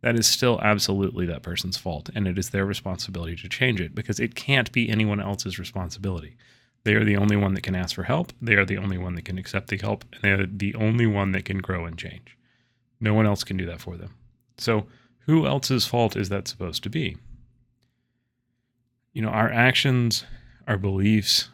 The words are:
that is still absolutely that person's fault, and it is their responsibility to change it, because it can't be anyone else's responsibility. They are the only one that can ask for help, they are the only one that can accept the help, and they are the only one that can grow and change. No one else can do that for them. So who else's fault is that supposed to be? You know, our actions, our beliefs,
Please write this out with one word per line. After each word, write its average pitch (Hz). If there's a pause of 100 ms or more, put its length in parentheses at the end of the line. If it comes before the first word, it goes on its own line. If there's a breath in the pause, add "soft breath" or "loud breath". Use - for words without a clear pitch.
that 117
is 113
still 120
absolutely 98
that 82
person's 90
fault, 78
and 101
it 90
is 92
their 98
responsibility 92
to -
change 123
it, 87
because 104
it 117
can't 135
be 117
anyone 107
else's 98
responsibility. 90 (500 soft breath)
They 104
are 110
the 104
only 104
one 101
that 95
can 95
ask 90
for 90
help, 160
they 117
are 101
the 92
only 95
one 90
that 82
can 92
accept 95
the 101
help, 104
and -
they 101
are 98
the 98
only 110
one 101
that 92
can 98
grow 90
and 82
change. - (640)
No 107
one 110
else 101
can 98
do 92
that 85
for 90
them. 90 (420)
So 107 (340 soft breath)
who 156
else's 135
fault 117
is 101
that 98
supposed -
to 101
be? 117 (2000)
You -
know, 110
our 107
actions, 120 (420 loud breath)
our 107
beliefs, 101